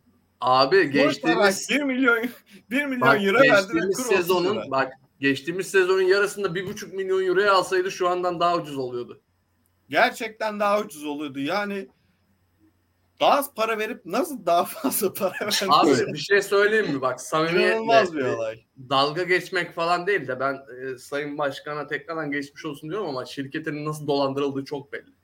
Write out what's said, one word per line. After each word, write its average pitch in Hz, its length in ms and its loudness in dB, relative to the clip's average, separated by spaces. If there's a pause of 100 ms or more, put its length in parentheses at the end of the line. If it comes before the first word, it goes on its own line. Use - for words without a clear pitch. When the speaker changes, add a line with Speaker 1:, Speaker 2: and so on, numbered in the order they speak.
(400)
Speaker 1:
Abi, 131 360 4
Speaker 2:
Sonuç 180 480 2
olarak 202 280 4
Speaker 1:
geçtiğimiz - 180 -8
Speaker 2:
bir 269 120 0
milyon, 254 360 2 (280)
<laughs> - 240 -20
bir 269 140 0
milyon 262 160 -4
Speaker 1:
Bak, 214 220 4
Speaker 2:
euro 196 180 4
verdi 277 100 6
ve 214 60 6
Speaker 1:
geçtiğimiz 190 400 0
Speaker 2:
kur 247 100 -4
otuz 214 100 4
Speaker 1:
sezonun, 180 400 2
Speaker 2:
lira. 151 140 -8
Speaker 1:
bak, 131 220 0 (280)
geçtiğimiz 160 500 -2
sezonun 190 320 4
yarısında 190 520 2
bir 185 120 -4
buçuk 208 280 -10
milyon 190 320 -2
euroya 190 280 2
alsaydı 185 360 2
şu 180 180 -2
andan 180 320 -2
daha 175 160 2
ucuz 147 220 -8
oluyordu. 120 420 -8 (680)
Speaker 2:
Gerçekten 220 720 -2
daha 208 200 2
ucuz 156 240 -10
oluyordu. 147 360 -6
Yani 196 480 -4 (1300)
daha 156 180 6
az 277 160 -6
para 220 240 -2
verip 220 280 -8
nasıl 233 400 -4
daha 170 180 2
fazla - 500 -4
para 190 260 -2
verdi? 208 140 -2 (140)
Speaker 1:
Abi, 156 440 4
bir 147 60 -8
şey 196 240 2
söyleyeyim 202 520 2
mi? 131 60 -4
Bak, 127 200 -2
samimiyetle, 170 560 2
Speaker 2:
İnanılmaz 220 380 4
bir 151 100 -4
Speaker 1:
e, 123 120 -2
Speaker 2:
olay. 113 280 -8 (260)
Speaker 1:
dalga 147 320 0
geçmek 180 520 -2
falan 175 320 0
değil 180 220 0
de 127 120 -6
ben, 135 140 0
e, 131 440 -12
Sayın 143 400 -8
Başkan'a 147 480 -4
tekrardan 151 440 -6
geçmiş 143 340 -8
olsun 156 260 -10
diyorum 190 180 -6
ama 127 160 -6
şirketin 147 600 -8
nasıl 151 220 -8
dolandırıldığı 139 580 -2
çok 135 280 -10
belli. - 180 -14 (120)